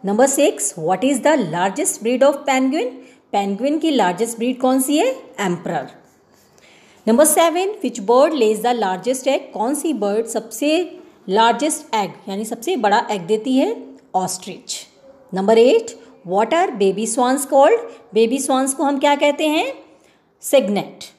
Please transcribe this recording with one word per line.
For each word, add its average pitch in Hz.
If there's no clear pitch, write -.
Number 214
six, 285
what 180
is 277
the 294
largest 196
breed 240
of 285
penguin? 269
पेंगुइन 202
की 320
लार्जेस्ट 214
ब्रीड 247
कौन 262
सी 285
है? 466
एम्परर। 175
Number 247
seven, 359
which 233
bird 277
lays 214
the 240
largest 202
egg? 277
कौन 226
सी 311
बर्ड 214
सबसे 262
लार्जेस्ट 233
एग 190
यानी 202
सबसे 247
बड़ा 220
एग 202
देती 220
है? 403
ऑस्ट्रिच। -
Number 196
eight, 285
what 220
are 370
baby 196
swans 262
called? 311
बेबी 226
स्वान्स 269
को 320
हम 277
क्या 294
कहते 294
हैं? 370
सिग्नेट। 202